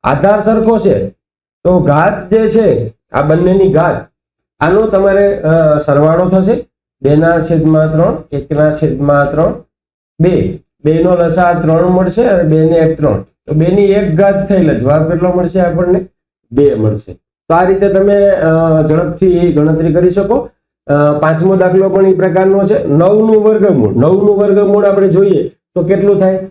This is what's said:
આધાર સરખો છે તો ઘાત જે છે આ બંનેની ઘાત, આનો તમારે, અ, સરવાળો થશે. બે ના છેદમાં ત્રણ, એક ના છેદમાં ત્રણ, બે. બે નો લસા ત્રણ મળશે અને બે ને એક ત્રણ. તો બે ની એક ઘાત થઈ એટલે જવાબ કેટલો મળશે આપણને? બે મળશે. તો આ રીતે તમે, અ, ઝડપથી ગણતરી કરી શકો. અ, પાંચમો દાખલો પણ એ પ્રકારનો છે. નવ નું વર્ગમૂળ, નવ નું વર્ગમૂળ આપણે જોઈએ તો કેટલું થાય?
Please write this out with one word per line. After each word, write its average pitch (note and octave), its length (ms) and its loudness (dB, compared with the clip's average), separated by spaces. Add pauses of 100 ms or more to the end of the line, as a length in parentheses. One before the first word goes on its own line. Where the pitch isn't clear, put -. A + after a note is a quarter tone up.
આધાર F#3+ 380 0
સરખો A3 380 0
છે G2+ 300 -2 (540)
તો F3+ 160 0
ઘાત D#3 540 -2
જે A3 160 0
છે G#3 460 -2 (160)
આ C#3 100 -4
બંનેની F3+ 500 0
ઘાત, E3 380 -2 (500)
આનો G3 280 0
તમારે, G3+ 540 0
અ, D#3 360 0
સરવાળો D#3 520 0
થશે. F#3+ 360 0 (360)
બે C#3+ 140 0
ના E3 260 2
છેદમાં D#3 500 0
ત્રણ, E3+ 240 0 (160)
એક C#3 200 -8
ના D3+ 240 0
છેદમાં C#3+ 560 -2
ત્રણ, - 220 -2 (680)
બે. C3 400 0 (240)
બે D#3+ 200 0
નો F#3 80 2
લસા F3 420 0
ત્રણ E3 340 0
મળશે F#3 400 0
અને F3 220 0
બે D#3+ 200 2
ને E3+ 60 0
એક D#3+ 220 0
ત્રણ. A#2+ 240 -2
તો - 320 -14
બે D#3 120 0
ની G3 160 0
એક G3 340 0
ઘાત G3 340 0
થઈ F#3+ 60 0
એટલે D#3 200 0
જવાબ D3+ 360 0
કેટલો F3+ 220 -2
મળશે F3+ 260 -2
આપણને? F3+ 460 -2 (460)
બે C#3 240 2
મળશે. G#2+ 380 -4 (360)
તો E3 40 2
આ F3 100 2
રીતે G3 260 0
તમે, G3+ 400 2
અ, D#3+ 580 0
ઝડપથી F3 680 0
ગણતરી D#3 400 0
કરી F3+ 160 2
શકો. G3+ 400 -2 (380)
અ, D3 320 0
પાંચમો D#3+ 360 0
દાખલો F#3 340 2
પણ F#3+ 160 2
એ F#3+ 80 2
પ્રકારનો F#3+ 540 0
છે. G3 160 -2
નવ E3+ 300 2
નું A3 300 2
વર્ગમૂળ, F#3+ 520 0
નવ F3+ 300 2
નું G3+ 120 2
વર્ગમૂળ G3+ 480 2
આપણે G3 220 2
જોઈએ F#3 420 0 (260)
તો F3 80 -2
કેટલું F#3+ 360 0
થાય? F#3+ 180 0 (140)